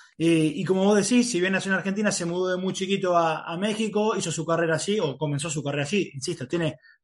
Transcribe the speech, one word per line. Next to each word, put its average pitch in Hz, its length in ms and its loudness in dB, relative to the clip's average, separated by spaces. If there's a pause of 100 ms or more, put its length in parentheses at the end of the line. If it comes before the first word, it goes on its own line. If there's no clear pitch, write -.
(140)
y, 160 460 2
y 185 40 -2
como 190 200 2
vos 208 120 6
decís, 240 320 4
si 175 120 -2
bien 190 140 2
nació 190 180 0
en 190 60 2
Argentina, 196 340 -2
se 175 140 -4
mudó 185 280 0
de 185 80 -4
muy 185 120 -2
chiquito 185 420 0
a, 165 260 2
a 165 140 -8
México, 214 580 0
hizo 185 160 -4
su 156 140 -4
carrera 165 320 2
allí, 208 240 0
o 139 160 -2
comenzó 147 340 -2
su 147 140 -4
carrera 143 200 -2
allí, 190 300 0
insisto, 139 320 -6
tiene 165 320 -2 (260)